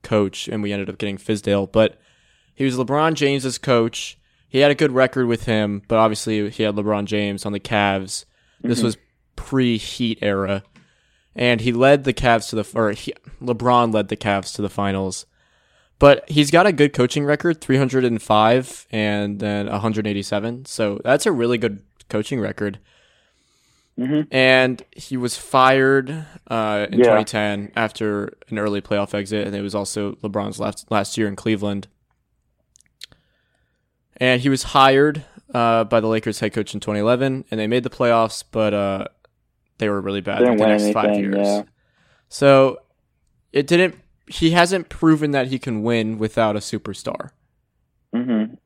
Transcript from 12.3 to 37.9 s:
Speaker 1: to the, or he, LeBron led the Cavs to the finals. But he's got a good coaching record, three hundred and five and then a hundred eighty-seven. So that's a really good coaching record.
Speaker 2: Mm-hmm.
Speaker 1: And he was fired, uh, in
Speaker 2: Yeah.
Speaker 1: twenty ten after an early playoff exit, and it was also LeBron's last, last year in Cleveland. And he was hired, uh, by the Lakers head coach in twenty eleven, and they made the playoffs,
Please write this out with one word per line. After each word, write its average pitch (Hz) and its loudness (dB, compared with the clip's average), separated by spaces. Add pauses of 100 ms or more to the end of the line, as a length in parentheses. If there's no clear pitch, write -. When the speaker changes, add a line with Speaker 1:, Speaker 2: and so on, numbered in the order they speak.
Speaker 1:
to 113 -6
the, 104 -6
or 110 0
he, - -10 (280)
LeBron 120 2
led 104 0
the 107 -4
Cavs 101 -2
to - -8
the 101 -4
finals. 95 -4 (760)
But 143 8
he's 147 2
got 170 6
a 202 4
good 147 4
coaching 127 0
record, 147 0
three 135 0
hundred 131 2
and 117 0
five 113 2
and 104 -2
then 104 -4
a 104 -4
hundred 107 -2
eighty-seven. 104 -4
So 101 -4
that's 135 2
a 208 0
really 120 0
good 104 -6 (260)
coaching 107 -4
record. 101 -6 (1160)
Speaker 2:
Mm-hmm. 139 -2 (140)
Speaker 1:
And 131 4
he - -12
was 123 -4
fired, 135 2 (240)
uh, 107 -2
in 110 0
Speaker 2:
Yeah. 123 8
Speaker 1:
twenty 110 4
ten 104 -4
after 107 -4 (160)
an 110 -6
early 104 -2
playoff 101 -2
exit, 104 -2
and 101 -6
it 101 -6
was 101 -6
also 101 -4
LeBron's 101 -6
last, 104 -8
last 104 -2
year 110 0
in 101 -6
Cleveland. 101 -4 (2250)
And 127 2
he 139 2
was 135 0
hired, 139 4 (300)
uh, 117 2
by 113 2
the 110 0
Lakers 110 -2
head 107 -4
coach 107 -6
in 104 -6
twenty 104 -4
eleven, 127 0
and 110 -4
they 107 -2
made 120 0
the 113 -6
playoffs, 117 0